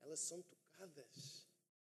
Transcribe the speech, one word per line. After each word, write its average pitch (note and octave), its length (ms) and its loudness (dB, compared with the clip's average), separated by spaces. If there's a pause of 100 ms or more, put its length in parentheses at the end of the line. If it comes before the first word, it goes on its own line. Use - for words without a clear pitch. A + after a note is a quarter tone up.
Elas D3+ 180 4
são E3+ 220 4
tocadas. - 1040 -8 (500)